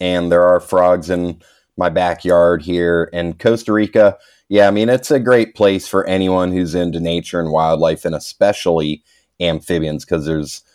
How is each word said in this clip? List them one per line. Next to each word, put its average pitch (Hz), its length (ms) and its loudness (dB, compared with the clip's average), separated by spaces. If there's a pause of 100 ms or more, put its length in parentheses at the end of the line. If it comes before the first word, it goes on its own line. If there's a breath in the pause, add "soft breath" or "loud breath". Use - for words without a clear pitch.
and 87 300 -2
there 87 140 4
are 90 160 4
frogs 90 500 0
in 87 320 -4 (340 soft breath)
my 90 120 -2
backyard 87 760 2
here. 87 500 -2
And 87 240 -6
Costa 113 360 -2
Rica, 104 440 2 (320 soft breath)
yeah, 101 200 4
I - 20 2
mean, 107 180 0
it's - 220 0
a 143 80 2
great 120 380 2
place 98 320 0
for 95 180 -2
anyone 92 460 0
who's 90 240 -4
into 85 240 -4
nature 85 400 -4
and 80 100 -4
wildlife, 80 540 0
and 82 100 -4
especially 82 880 -2 (380)
amphibians, 80 640 -4
'cause 78 200 -4
there's, 76 380 -6 (120)